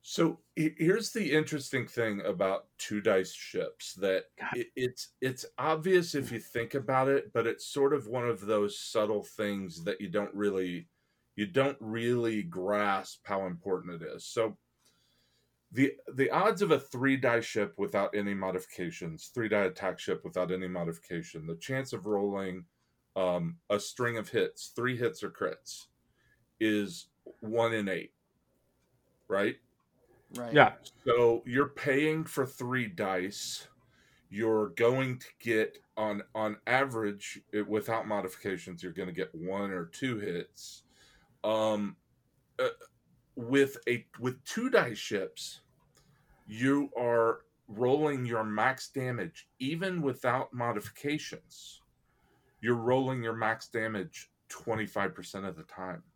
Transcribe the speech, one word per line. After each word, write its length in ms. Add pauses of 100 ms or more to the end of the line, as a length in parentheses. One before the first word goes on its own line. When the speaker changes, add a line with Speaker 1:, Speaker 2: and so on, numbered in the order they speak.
Speaker 1:
So 380 (160)
he-, 220
here's 340
the 200
interesting 540
thing 380
about 420 (100)
two 240
dice 320
ships, 600
that 300 (120)
Speaker 2:
God. 180
Speaker 1:
it, 200
it's, 340 (120)
it's 260 (120)
obvious 580
if 160
you 80
think 340
about 320
it, 260
but 140
it's 200
sort 280
of 140
one 180
of 200
those 300
subtle 460
things 600
that 160
you 80
don't 260
really, 540 (480)
you 100
don't 320
really 640
grasp 840
how 200
important 560
it 60
is. 160
So 320 (1120)
the, 220 (220)
the 160
odds 320
of 100
a 80
three 360
die 260
ship 340
without 360
any 220
modifications, 1000
three 160
die 180
attack 340
ship 240
without 260
any 160
modification, 800
the 100
chance 360
of 140
rolling, 580 (520)
um, 400 (120)
a 120
string 360
of 120
hits, 480
three 200
hits 280
or 60
crits, 560 (720)
is 480 (320)
one 340
in 140
eight, 240 (1120)
right? 300 (800)
Speaker 3:
Right. 160
Speaker 2:
Yeah. 220 (300)
Speaker 1:
So 400
you're 260
paying 520
for 240
three 400
dice. 800 (640)
You're 380
going 500
to 80 (140)
get 380 (180)
on, 260 (100)
on 260 (100)
average, 720 (120)
it, 140
without 400
modifications, 760
you're 100
gonna 180
get 240
one 380
or 140
two 320
hits. 640 (600)
Um, 540 (640)
uh, 80 (680)
with 440 (100)
a, 180 (140)
with 240
two 260
dice 280
ships, 640 (840)
you 500
are 440 (260)
rolling 600
your 180
max 460
damage, 580 (100)
even 440
without 500
modifications. 1300 (800)
You're 140
rolling 480
your 120
max 340
damage 640 (180)
twenty-five 640
percent 320
of 100
the 60
time. 400 (140)